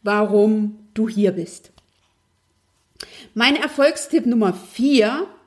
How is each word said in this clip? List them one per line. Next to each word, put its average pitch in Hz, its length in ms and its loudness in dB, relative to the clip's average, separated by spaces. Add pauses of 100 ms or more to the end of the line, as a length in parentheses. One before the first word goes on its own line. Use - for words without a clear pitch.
warum 208 760 0 (160)
du 220 140 -2
hier 202 240 0
bist. - 400 -12 (1600)
Mein 262 220 2
Erfolgstipp 302 720 0
Nummer 220 260 2
vier 247 760 -2 (200)